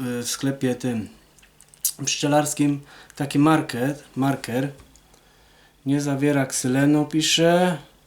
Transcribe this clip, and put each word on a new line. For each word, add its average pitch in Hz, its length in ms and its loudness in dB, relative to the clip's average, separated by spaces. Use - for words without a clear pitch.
w 117 60 -8
sklepie 135 460 -4
ten 117 340 -6
pszczelarskim 143 760 0
taki 143 240 -2
marker, 147 560 2
marker. 131 560 -2
Nie 143 160 0
zawiera 143 440 0
ksylenu, 143 600 2
pisze. 165 720 2